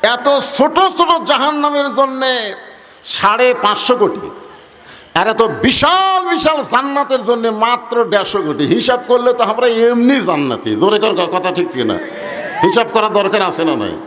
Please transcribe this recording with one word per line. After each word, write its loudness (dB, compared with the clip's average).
এত 0
ছোট 2
ছোট 2
জাহান্নামের 0
জন্যে 0
সাড়ে 2
পাঁচশো 0
কোটি, -2
আর 2
এত 0
বিশাল 2
বিশাল 0
জান্নাতের -2
জন্যে 0
মাত্র 0
দেড়শো 0
কোটি। -2
হিসাব 2
করলে 4
তো 0
আমরা 0
এমনি 4
জান্নাতি। -2
জোরে 2
কর, 0
কথা -2
ঠিক -2
কিনা? -2
হিসাব 2
করা 2
দরকার 0
আছে -2
না 0
নাই? -6